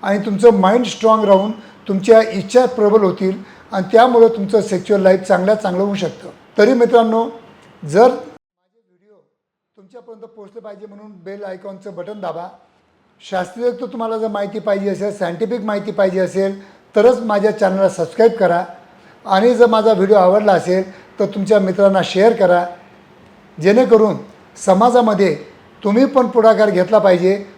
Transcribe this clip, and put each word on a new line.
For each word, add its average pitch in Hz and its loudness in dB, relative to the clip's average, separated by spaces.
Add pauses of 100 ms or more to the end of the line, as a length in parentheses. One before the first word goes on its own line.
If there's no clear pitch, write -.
आणि 202 -2
तुमचं 214 4
माइंड 202 2
स्ट्रॉंग 220 0
राहून 196 2 (360)
तुमच्या 214 4 (100)
इच्छा 196 0
प्रबल 220 0
होतील 190 -2 (340)
आणि 190 -6
त्यामुळं 233 4
तुमचं 214 -2
सेक्शुअल 196 -2
लाईफ 190 2
चांगल्यात 190 0
चांगलं 190 -4
होऊ 202 -4
शकतं. 175 -10 (280)
तरी 220 4
मित्रांनो, 233 2 (600)
जर 208 4
माझे - -8
व्हिडिओ 190 -20 (600)
तुमच्यापर्यंत 214 -20
पोहोचले 220 -20
पाहिजे 202 -18
म्हणून 208 -20
बेल 190 -16
आयकॉनचं 190 -16
बटन 190 -14
दाबा. 175 -10 (800)
शास्त्रीययुक्त 233 -6
तुम्हाला 226 -6
जर 220 -4
माहिती 202 -6
पाहिजे 202 -2
असेल, 196 -6
सायंटिफिक 196 -6
माहिती 208 -6
पाहिजे 190 0
असेल, 196 -4 (340)
तरच 226 4
माझ्या 214 -2
चॅनलला 190 0
सबस्क्राईब 220 0
करा. 180 -2 (600)
आणि 202 2
जर 233 4
माझा 220 2
व्हिडिओ 196 2
आवडला 196 2
असेल, 180 -2 (280)
तर 190 0
तुमच्या 202 0
मित्रांना 190 0
शेअर 214 2
करा, 175 0 (960)
जेणेकरून 214 2 (500)
समाजामध्ये 202 2 (480)
तुम्ही 214 2
पण 254 0
पुढाकार 214 4
घेतला 180 2
पाहिजे. 190 0 (120)